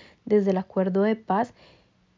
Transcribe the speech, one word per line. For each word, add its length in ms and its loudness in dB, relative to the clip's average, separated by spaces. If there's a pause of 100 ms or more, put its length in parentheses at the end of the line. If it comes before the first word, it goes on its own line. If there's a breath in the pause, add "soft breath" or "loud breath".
(240 loud breath)
desde 280 2
el 60 0
Acuerdo 440 -2
de 140 0
Paz 360 -4 (640 soft breath)